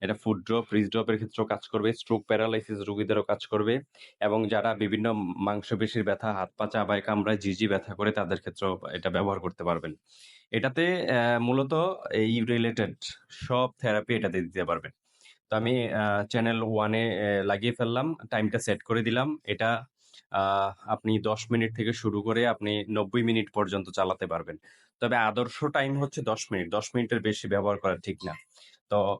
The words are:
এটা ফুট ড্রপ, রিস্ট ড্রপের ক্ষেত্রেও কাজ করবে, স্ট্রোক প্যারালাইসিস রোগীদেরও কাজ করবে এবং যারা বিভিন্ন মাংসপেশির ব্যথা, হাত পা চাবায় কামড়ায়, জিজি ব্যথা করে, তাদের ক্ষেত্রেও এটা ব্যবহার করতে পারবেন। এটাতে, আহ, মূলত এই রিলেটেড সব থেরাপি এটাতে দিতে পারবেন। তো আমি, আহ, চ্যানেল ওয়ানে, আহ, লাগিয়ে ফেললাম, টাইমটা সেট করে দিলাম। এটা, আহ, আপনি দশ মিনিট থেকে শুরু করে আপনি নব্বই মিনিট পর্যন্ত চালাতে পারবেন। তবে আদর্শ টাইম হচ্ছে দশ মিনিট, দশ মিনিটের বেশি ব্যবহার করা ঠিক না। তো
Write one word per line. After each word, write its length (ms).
এটা 140
ফুট 320
ড্রপ, 260
রিস্ট 200
ড্রপের 220
ক্ষেত্রেও 320
কাজ 220
করবে, 240
স্ট্রোক 340
প্যারালাইসিস 540
রোগীদেরও 420
কাজ 240
করবে 340
এবং 280
যারা 260
বিভিন্ন 420
মাংসপেশির 880
ব্যথা, 300
হাত 240
পা 80
চাবায় 340
কামড়ায়, 380
জিজি 300
ব্যথা 260
করে, 180
তাদের 260
ক্ষেত্রেও 400
এটা 180
ব্যবহার 300
করতে 240
পারবেন। 300
এটাতে, 600
আহ, 300
মূলত 340
এই 320
রিলেটেড 500
সব 480
থেরাপি 360
এটাতে 280
দিতে 220
পারবেন। 260
তো 60
আমি, 360
আহ, 340
চ্যানেল 360
ওয়ানে, 560
আহ, 280
লাগিয়ে 260
ফেললাম, 420
টাইমটা 280
সেট 240
করে 200
দিলাম। 420
এটা, 400
আহ, 600
আপনি 280
দশ 320
মিনিট 260
থেকে 160
শুরু 300
করে 240
আপনি 440
নব্বই 320
মিনিট 300
পর্যন্ত 380
চালাতে 360
পারবেন। 300
তবে 160
আদর্শ 480
টাইম 340
হচ্ছে 240
দশ 300
মিনিট, 160
দশ 260
মিনিটের 260
বেশি 280
ব্যবহার 300
করা 180
ঠিক 300
না। 80
তো 300